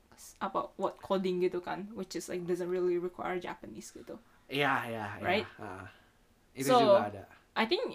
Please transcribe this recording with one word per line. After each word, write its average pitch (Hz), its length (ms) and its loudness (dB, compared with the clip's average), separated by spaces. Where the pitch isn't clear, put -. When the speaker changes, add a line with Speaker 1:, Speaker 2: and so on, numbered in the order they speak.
Speaker 1:
s-, - 260 -20
apa, - 340 -2
word 190 240 -2
coding 185 440 2
gitu 180 180 2
kan, 180 320 -6
which 196 240 -8
is, 165 100 -6
like, 180 160 -6
doesn't 175 240 -2
really 180 300 2
require 175 400 -4
Japanese - 560 -10
gitu. - 240 -14
Speaker 2:
Iya, 135 400 0
iya, 113 260 -4
iya. 92 80 -12
Speaker 1:
Right? 185 260 0
Speaker 2:
Ah. 95 260 -12
Itu 135 200 0
Speaker 1:
So, - 100 10
Speaker 2:
juga 104 300 6
ada. 98 120 -12
Speaker 1:
I 226 160 0
think 403 160 0